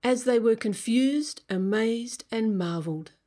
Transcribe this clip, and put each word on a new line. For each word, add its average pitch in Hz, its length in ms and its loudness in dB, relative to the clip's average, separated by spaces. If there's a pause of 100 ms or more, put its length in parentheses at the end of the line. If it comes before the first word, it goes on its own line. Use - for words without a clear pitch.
as 247 180 2
they 247 160 4
were 226 160 4
confused, 254 960 0
amazed, 220 800 -2
and 220 260 0
marvelled. 165 540 -4 (160)